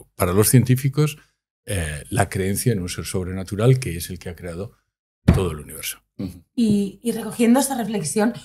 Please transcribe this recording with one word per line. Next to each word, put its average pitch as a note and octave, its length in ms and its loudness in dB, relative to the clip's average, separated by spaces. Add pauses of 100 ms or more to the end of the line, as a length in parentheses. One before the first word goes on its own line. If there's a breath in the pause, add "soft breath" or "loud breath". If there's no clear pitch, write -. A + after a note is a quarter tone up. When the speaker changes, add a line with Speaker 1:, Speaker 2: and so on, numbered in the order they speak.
(160)
Speaker 1:
para F2+ 180 0
los G#2+ 160 4
científicos, C3 680 2 (480 soft breath)
eh, D#2+ 440 -6
la G2+ 200 0
creencia G2 440 -2
en F#2+ 80 -4
un F2 80 -6
ser E2+ 160 -10
sobrenatural F#2+ 760 0
que F2 160 -6
es E2+ 140 -10
el F2+ 80 -10
que F#2 120 -14
ha E2+ 60 -12
creado F2 380 -12 (600)
todo F#2 160 0
el D2+ 80 -8
universo. C#2+ 400 -12 (180)
Speaker 2:
Ujú. F2+ 260 -10 (120)
Speaker 3:
Y, G#3 480 0
y A#3 80 -2
recogiendo A3+ 480 2
esta C4+ 180 -2
reflexión, G#3+ 560 -2 (120)